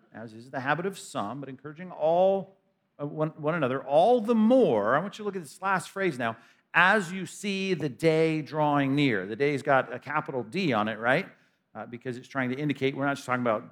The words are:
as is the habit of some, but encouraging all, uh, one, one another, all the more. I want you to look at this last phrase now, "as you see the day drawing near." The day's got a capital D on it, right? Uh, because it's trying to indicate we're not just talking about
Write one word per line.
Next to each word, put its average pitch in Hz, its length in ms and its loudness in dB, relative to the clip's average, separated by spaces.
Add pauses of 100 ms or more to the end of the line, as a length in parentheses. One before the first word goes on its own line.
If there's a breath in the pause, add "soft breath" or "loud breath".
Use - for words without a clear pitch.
(140)
as 110 200 -14
is 120 160 -18
the 143 100 -8
habit 151 260 -2
of 196 140 -8
some, 120 400 -8
but 135 80 -12
encouraging 151 420 -16
all, 175 680 0 (440)
uh, 147 40 -4
one, 156 320 -2
one 156 180 -2
another, 135 260 0
all 175 380 4
the 226 160 0
more. 175 640 4
I - 20 0
want 196 180 -6
you 214 60 -12
to - 20 -10
look 196 120 -6
at 180 40 -6
this - 200 -16
last 190 280 -2
phrase 180 300 -2
now, 113 160 -2 (380 soft breath)
"as 185 400 4
you 190 120 -8
see 190 480 -4
the 151 140 -2
day 156 540 2
drawing 143 520 0
near." 123 320 2
The 104 120 -8
day's 139 240 0
got 127 320 2
a 123 60 -8
capital 147 440 -6
D 135 300 0
on 107 160 2
it, 107 100 -6
right? 135 300 0 (440 soft breath)
Uh, 110 120 -12
because 120 320 -10
it's 127 100 -16
trying 131 220 -2
to 123 80 -4
indicate 135 360 -2
we're 135 120 -4
not 139 100 0
just 139 100 -10
talking 123 160 0
about 110 300 0